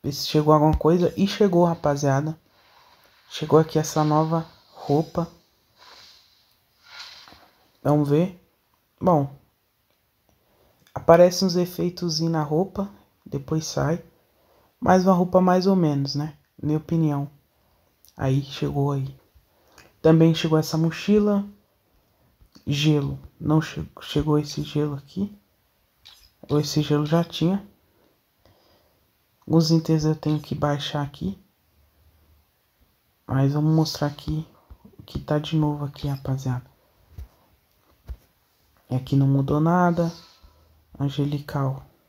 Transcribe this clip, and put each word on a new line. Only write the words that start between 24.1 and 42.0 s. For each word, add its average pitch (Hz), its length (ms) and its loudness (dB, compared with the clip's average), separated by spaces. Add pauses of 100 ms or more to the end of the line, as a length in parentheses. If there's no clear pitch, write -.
esse 147 240 -6
gelo 147 320 -4
aqui. 190 420 -10 (1120)
Ou 147 120 0
esse 147 200 -2
gelo 147 240 0
já 165 200 0
tinha. 180 420 -2 (1800)
Alguns 160 280 2
itens 160 320 2
eu 156 100 2
tenho 151 240 -2
que 151 160 -8
baixar 147 480 -4
aqui. 170 340 -8 (1900)
Mas 139 260 0
vamos 151 200 2
mostrar 151 320 0
aqui 151 400 -8 (500)
o - 60 -20
que - 160 -12
tá 151 180 -4
de 151 200 -2
novo 147 280 0
aqui, 143 220 -10
rapaziada. 135 580 -6 (2250)
E 127 60 -4
aqui 127 220 -2
não 135 100 4
mudou 139 320 0
nada. 170 540 2 (840)
Angelical. 139 840 -4 (240)